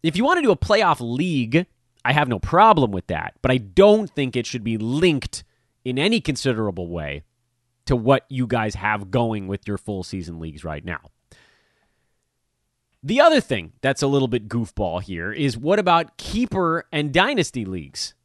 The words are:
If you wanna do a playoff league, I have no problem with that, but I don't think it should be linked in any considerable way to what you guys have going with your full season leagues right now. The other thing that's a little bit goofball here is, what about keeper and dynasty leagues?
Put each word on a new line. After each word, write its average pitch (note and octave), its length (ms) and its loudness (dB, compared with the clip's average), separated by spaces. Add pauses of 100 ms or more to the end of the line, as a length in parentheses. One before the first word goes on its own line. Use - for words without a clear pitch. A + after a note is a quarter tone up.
If D#3+ 120 0
you G3+ 80 0
wanna E4+ 200 2
do A#3+ 80 4
a F3 60 2
playoff G3+ 420 2
league, C3 640 0 (400)
I B2 80 2
have D3 140 2
no A#2 100 -2
problem E3 540 4
with F#2+ 160 -6
that, E2 340 -6
but B2 80 0
I B2+ 80 2
don't F#3+ 520 4
think C3+ 260 -4
it B2 100 -2
should A#2 180 -8
be A2+ 140 -2
linked C#3 680 0 (400)
in B2+ 140 -6
any G3 240 0
considerable G#2+ 680 -4
way D2 340 -8 (600)
to C#3 100 2
what B2+ 340 2
you B2+ 160 -2
guys A2 300 -2
have G2+ 340 -2
going A2 380 -2
with G2 200 -8
your G2+ 120 -4
full G2 240 -8
season E2+ 360 -10
leagues D#2+ 240 -12
right D2+ 220 -10
now. E2+ 140 -8 (2000)
The G#3+ 180 2
other D#4+ 180 8
thing F2 400 -4
that's C3+ 220 0
a C#3+ 60 2
little C#3 200 2
bit A2 220 -4
goofball G2+ 520 -4
here F2+ 300 -6
is, C3 260 -2
what E3 220 0
about F3 380 2
keeper F#3+ 720 -2
and D3 220 -2
dynasty F3+ 500 0
leagues? F2+ 600 -10